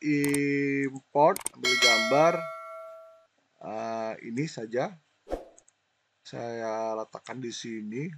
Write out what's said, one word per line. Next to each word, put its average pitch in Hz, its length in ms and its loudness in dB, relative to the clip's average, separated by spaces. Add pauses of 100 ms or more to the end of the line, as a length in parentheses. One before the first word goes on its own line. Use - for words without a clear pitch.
import, 143 1400 2 (160)
ambil - 240 0
gambar, 156 560 6 (1300)
eh, 110 520 -6 (120)
ini 127 240 -2
saja. 120 400 -2 (1400)
Saya 113 720 -4
letakkan 113 400 -10
di 120 160 -6
sini, 113 640 -8